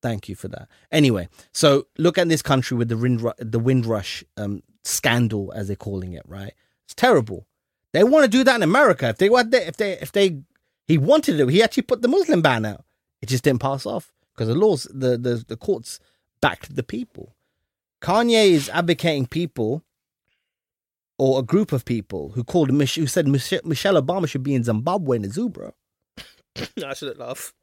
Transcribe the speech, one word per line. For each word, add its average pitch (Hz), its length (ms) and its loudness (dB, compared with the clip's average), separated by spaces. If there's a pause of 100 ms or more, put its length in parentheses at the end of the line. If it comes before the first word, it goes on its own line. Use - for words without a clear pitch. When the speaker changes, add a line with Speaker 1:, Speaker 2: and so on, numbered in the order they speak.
Speaker 1:
Thank 113 260 -6
you 95 80 -10
for - 140 -12
that. - 180 -16 (240)
Anyway, 120 380 2 (240)
so 143 340 0 (100)
look 165 200 0
at 180 100 0
this 160 140 0
country 131 340 0
with 117 140 -2
the 113 80 -2
Wind 120 240 0
Ru-, 117 160 -2
the 117 220 -4
Windrush, 117 680 -2 (100)
um, 101 260 -8 (220)
scandal, 110 720 -2
as 101 120 -8
they're 101 100 -6
calling 92 340 -8
it, 85 160 -16
right? 98 260 -16 (320)
It's - 80 -20
terrible. 123 540 0 (460)
They 180 100 6
wanna 277 240 6
do 240 160 4
that 247 140 4
in 220 60 0
America. 175 440 4
If 113 120 -4
they 196 100 4
want, 240 240 4
if 180 240 0
they, 202 160 -2
if 156 180 -12
they, 190 300 0 (440)
he 156 120 4
wanted 214 420 4
it, 135 80 4
he 175 160 4
actually 226 200 0
put 240 180 -2
the 240 80 2
Muslim 311 320 2
ban 123 240 2
out. 104 180 -8 (380)
It 107 80 -14
just 127 160 0
didn't 131 160 2
pass 135 240 -6
off - 260 -8 (240)
'cause 113 140 -4
the 120 60 0
laws, 185 280 2 (100)
the, 127 240 0
the, 120 300 -4
the 113 80 -10
courts - 460 -6 (400)
backed - 340 -4
the 131 80 -6
people. - 500 -12 (680)
Kanye 220 480 4
is 151 200 4
advocating 165 580 0
people 147 540 -4 (1400)
or 135 200 2
a 131 40 -4
group 185 280 0
of 135 140 -2
people 95 460 -6
who 120 120 -6
called 147 300 2
Mich-, 139 220 0
who 160 120 -2
said 156 200 0
Mich-, 139 360 -2
Michelle 170 380 0
Obama 170 260 -2
should 131 160 -6
be 139 120 -2
in 123 80 0
Zimbabwe 127 540 -2
in 104 80 -4
a 98 40 -6
zoo, 185 180 -4
bro. - 260 -12 (440)
Speaker 2:
<laughs> - 580 -16
No, 165 120 -8
I 139 80 -8
shouldn't 139 240 -10
laugh. 123 440 -12